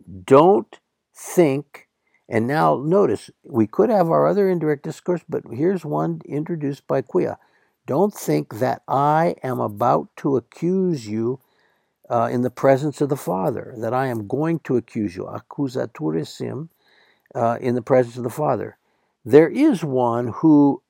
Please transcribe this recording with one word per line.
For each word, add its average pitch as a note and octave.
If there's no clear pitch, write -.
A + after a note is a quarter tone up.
don't E3+
think, -
and A2+
now D3+
notice, D3+
we A#2
could G#3+
have F#3+
our D3+
other F#3+
indirect D3+
discourse, E3
but D3
here's E3
one D#3+
introduced D3
by C#3
Quia. C3
Don't F#3+
think D3+
that B2
I D3+
am B2+
about A#2+
to C#3
accuse E3+
you, A2+
uh, A#2+
in B2
the B2
presence C#3
of D3
the C#3+
Father, E3+
that A2+
I C3
am A2+
going D#3
to C3
accuse G#2+
you, G2
accusaturus C3+
sim, B2+
uh, A#2
in B2
the B2
presence B2
of B2
the A#2+
Father. A#2+
There D3
is C4
one B2
who C#3+